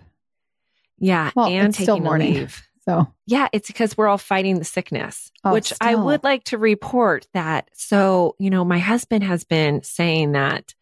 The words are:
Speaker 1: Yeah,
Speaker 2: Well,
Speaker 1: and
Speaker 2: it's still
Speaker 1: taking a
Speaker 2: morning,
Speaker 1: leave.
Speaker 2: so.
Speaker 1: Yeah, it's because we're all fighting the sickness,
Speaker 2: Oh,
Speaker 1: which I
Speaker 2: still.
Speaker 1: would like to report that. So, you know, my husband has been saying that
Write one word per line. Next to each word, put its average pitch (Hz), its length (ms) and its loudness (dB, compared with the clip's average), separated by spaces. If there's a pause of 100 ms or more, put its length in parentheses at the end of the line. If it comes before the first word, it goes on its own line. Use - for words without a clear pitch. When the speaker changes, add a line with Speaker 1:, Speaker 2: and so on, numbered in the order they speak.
(1000)
Speaker 1:
Yeah, 170 380 0
Speaker 2:
Well, 240 100 2
Speaker 1:
and 190 220 2
Speaker 2:
it's 208 100 -2
still 202 180 2
Speaker 1:
taking 165 60 -2
a 151 60 0
Speaker 2:
morning, 156 260 2
Speaker 1:
leave. 135 320 -8 (180)
Speaker 2:
so. 170 280 0 (140)
Speaker 1:
Yeah, 254 260 2
it's 208 160 -4
because - 280 -4
we're 214 120 2
all 202 100 2
fighting 190 400 0
the 156 60 -4
sickness, - 680 -8 (140)
Speaker 2:
Oh, 190 80 2
Speaker 1:
which 214 280 0
I 233 120 2
Speaker 2:
still. 226 140 2
Speaker 1:
would 294 180 0
like 269 200 0
to 233 140 -6
report 208 760 0
that. 160 400 -4
So, 190 680 2
you 196 100 0
know, 185 140 2
my 175 140 2
husband 214 440 0
has 180 220 -2
been 147 400 0
saying 160 480 0
that 139 500 -2